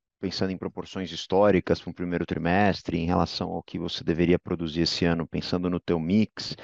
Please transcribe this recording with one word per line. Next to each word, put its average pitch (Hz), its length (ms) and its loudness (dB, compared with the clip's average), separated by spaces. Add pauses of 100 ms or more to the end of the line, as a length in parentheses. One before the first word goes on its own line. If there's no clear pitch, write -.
(200)
pensando 95 300 -4
em 92 80 -6
proporções 92 520 -8
históricas 92 680 4
para - 80 -14
um 87 60 -8
primeiro 87 320 -4
trimestre, 85 720 2
em 82 80 -2
relação 87 460 0
ao 87 100 -8
que - 160 -10
você 85 260 -8
deveria 85 340 4
produzir 85 440 -4
esse 85 240 0
ano, 82 200 0
pensando 90 440 -2
no 87 100 -2
teu 87 180 0
mix. 95 640 0